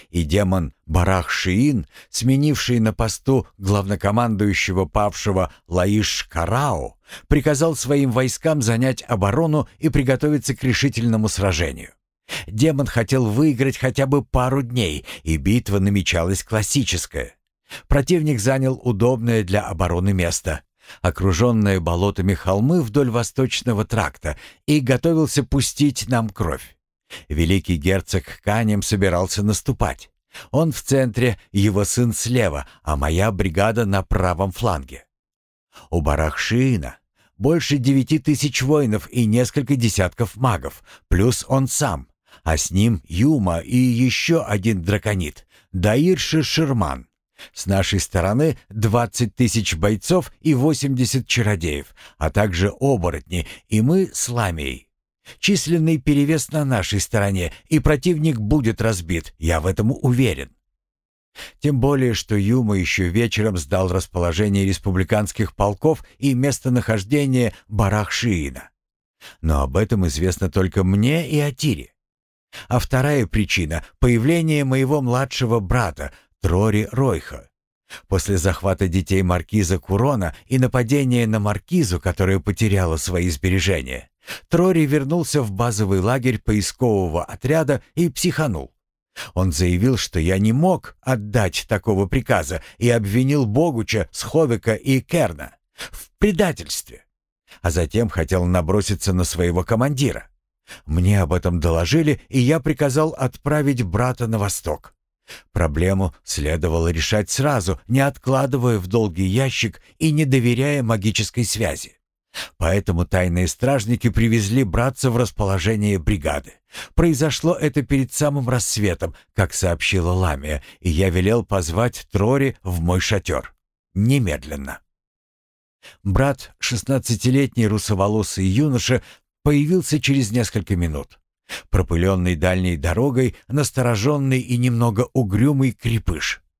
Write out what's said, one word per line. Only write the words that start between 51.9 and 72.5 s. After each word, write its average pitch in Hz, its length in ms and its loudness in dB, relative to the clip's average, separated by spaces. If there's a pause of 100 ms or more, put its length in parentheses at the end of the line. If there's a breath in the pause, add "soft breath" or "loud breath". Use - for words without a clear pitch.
а 78 120 0
также 98 380 2
оборотни, 90 800 -2 (220 loud breath)
и 107 120 2
мы 170 320 2
с - 160 -6
Ламией. 85 600 -4 (500 loud breath)
Численный 165 600 2
перевес 143 520 0
на 151 140 -2
нашей 104 360 0
стороне, 98 520 -2 (160 loud breath)
и 156 100 4
противник 151 600 2
будет 110 440 0
разбит, 87 560 -2
я 80 220 0
в 80 60 -4
этом 104 240 0
уверен. 120 600 0 (1080 loud breath)
Тем 143 200 0
более, 131 320 2
что 107 240 -4
Юма 104 400 2
ещё 92 280 0
вечером 107 520 0
сдал 92 320 -2
расположение 95 800 0
республиканских 98 880 -2
полков 104 500 0 (140 soft breath)
и 139 160 0
местонахождение 123 1200 0 (140 loud breath)
Барахшиина. 101 1000 -2 (720 loud breath)
Но 76 220 2
об 67 140 -2
этом 101 320 2
известно 90 420 -2
только 95 340 0
мне 123 440 2
и 151 100 0
Атире. 143 560 -4 (760 loud breath)